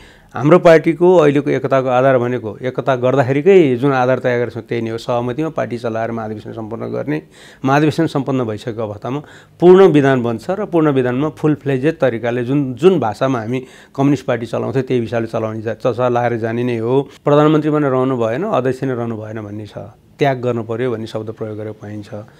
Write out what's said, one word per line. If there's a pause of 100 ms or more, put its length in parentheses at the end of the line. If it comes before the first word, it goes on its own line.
(320)
हाम्रो
पार्टीको
अहिलेको
एकताको
आधार
भनेको
एकता
गर्दाखेरिकै
जुन
आधार
तयार
गरेका
छौँ
त्यही
नै
हो।
सहमतिमा
पार्टी
चलाएर
महाधिवेशन
सम्पन्न
गर्ने, (440)
महाधिवेशन
सम्पन्न
भइसकेको
अवस्थामा (400)
पूर्ण
विधान
बन्छ
र
पूर्ण
विधानमा
फुल
फ्लेजेड
तरिकाले
जुन,
जुन
भाषामा
हामी (360)
कम्युनिस्ट
पार्टी
चलाउँथ्यौँ
त्यही
विषयले
चलाउने
जा-,
च-,
चलाएर
जाने
नै
हो। (160)
प्रधानमन्त्री
पनि
रहनु
भएन,
अध्यक्ष
नै
रहनु
भएन
भन्ने
छ, (420)
त्याग
गर्नु
पर्यो
भन्ने
शब्द
प्रयोग
गरेको
पाइन्छ। (300)